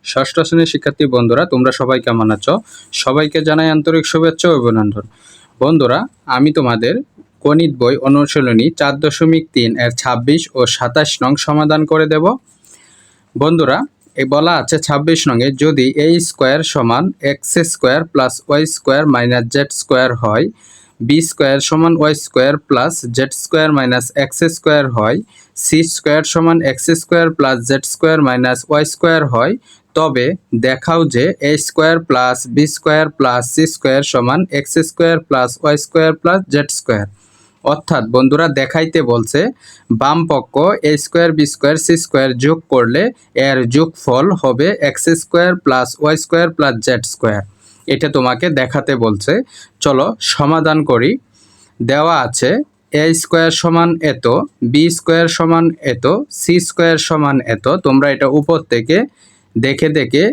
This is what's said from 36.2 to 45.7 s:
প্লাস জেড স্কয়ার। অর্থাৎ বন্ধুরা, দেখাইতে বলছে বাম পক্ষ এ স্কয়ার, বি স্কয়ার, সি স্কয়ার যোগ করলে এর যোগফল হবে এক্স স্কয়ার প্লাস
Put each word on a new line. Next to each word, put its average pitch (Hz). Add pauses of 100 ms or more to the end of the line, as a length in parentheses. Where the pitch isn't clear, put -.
প্লাস 180 (140)
জেড 143
স্কয়ার। 104 (580)
অর্থাৎ 143 (120)
বন্ধুরা, 135 (140)
দেখাইতে 160 (120)
বলছে 117 (600)
বাম 147 (120)
পক্ষ 131 (360)
এ - (100)
স্কয়ার, 170
বি 151
স্কয়ার, 147
সি 170
স্কয়ার 135 (140)
যোগ 160 (160)
করলে 127 (440)
এর 135 (180)
যোগফল 147 (160)
হবে 135 (220)
এক্স - (160)
স্কয়ার 175 (140)
প্লাস 127 (140)